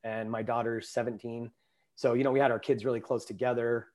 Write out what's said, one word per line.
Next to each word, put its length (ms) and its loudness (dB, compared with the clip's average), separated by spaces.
and 260 -4
my 120 -2
daughter's 480 -2
seventeen. 600 -4
So, 160 2
you 120 4
know, 60 4
we 80 4
had 120 6
our 100 0
kids 240 0
really 160 0
close 240 -2
together. 720 0